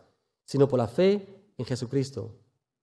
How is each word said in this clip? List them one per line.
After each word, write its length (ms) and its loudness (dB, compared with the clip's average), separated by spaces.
sino 220 4
por 100 0
la 100 2
fe 560 0
en 80 -8
Jesucristo. 680 -6